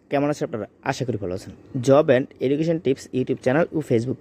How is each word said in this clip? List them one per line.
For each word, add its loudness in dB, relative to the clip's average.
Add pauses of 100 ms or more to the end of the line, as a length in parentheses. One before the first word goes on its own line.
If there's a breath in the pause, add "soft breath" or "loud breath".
(100)
কেমন 0
আছেন -4
আপনারা? -8 (180)
আশা -2
করি -4
ভালো -6
আছেন। -10
Job 6
and 4 (140)
Education 0
Tips 0 (100)
YouTube -2
চ্যানেল 2
ও -2
Facebook 0